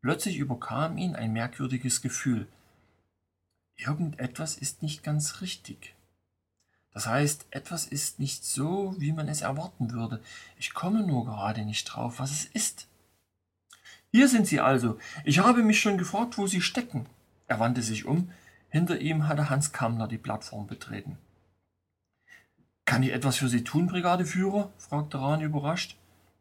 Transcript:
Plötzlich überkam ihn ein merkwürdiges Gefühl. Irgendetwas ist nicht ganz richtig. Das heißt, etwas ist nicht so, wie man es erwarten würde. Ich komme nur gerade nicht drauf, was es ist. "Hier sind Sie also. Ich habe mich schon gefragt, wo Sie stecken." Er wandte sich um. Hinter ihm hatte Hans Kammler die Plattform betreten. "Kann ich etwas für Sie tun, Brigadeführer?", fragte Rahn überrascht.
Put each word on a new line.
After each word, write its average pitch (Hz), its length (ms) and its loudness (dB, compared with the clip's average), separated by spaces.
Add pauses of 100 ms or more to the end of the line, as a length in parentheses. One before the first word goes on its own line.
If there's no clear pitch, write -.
Plötzlich 160 380 0
überkam 135 600 -4
ihn 180 160 -2
ein 113 180 -2
merkwürdiges 123 720 -2
Gefühl. 117 460 -2 (1300)
Irgendetwas 151 800 -4
ist - 260 -8
nicht 151 200 -6
ganz 151 380 -2
richtig. - 540 -12 (960)
Das 107 140 -6
heißt, 143 440 2
etwas - 360 -8
ist - 320 -6
nicht 139 260 -6
so, 185 540 -2
wie 151 140 0
man 156 160 -2
es 151 140 -4
erwarten 135 500 -4
würde. 113 280 -6 (380)
Ich - 160 -8
komme 202 320 0
nur 127 180 2
gerade 107 400 -4
nicht 107 200 -4
drauf, 120 340 -6
was 135 140 -4
es 151 120 -4
ist. - 440 -6 (1200)
"Hier 262 180 10
sind 233 180 6
Sie - 140 2
also. 120 380 4 (260)
Ich 147 140 6
habe 233 240 8
mich 214 180 6
schon 202 180 2
gefragt, 208 380 -2
wo 202 100 0
Sie 185 140 0
stecken." 208 460 -4 (400)
Er 113 140 -2
wandte 120 220 2
sich 110 220 -4
um. 170 260 0 (380)
Hinter 170 320 2
ihm 156 260 0
hatte 147 240 2
Hans 143 220 0
Kammler 117 340 -2
die 107 120 -6
Plattform 107 480 -8
betreten. - 500 -10 (1700)
"Kann 123 180 4
ich 131 100 2
etwas 123 240 0
für 135 120 2
Sie 120 160 2
tun, 170 220 2
Brigadeführer?", 180 880 0
fragte 151 420 -4
Rahn 143 220 2
überrascht. 151 560 -2 (440)